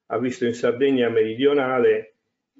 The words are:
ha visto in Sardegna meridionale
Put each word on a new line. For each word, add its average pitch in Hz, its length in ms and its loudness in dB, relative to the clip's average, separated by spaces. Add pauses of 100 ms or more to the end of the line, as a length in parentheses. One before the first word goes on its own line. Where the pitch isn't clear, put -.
ha 113 120 -6
visto 120 280 -4
in 120 80 -2
Sardegna 123 560 0
meridionale 120 1040 0 (460)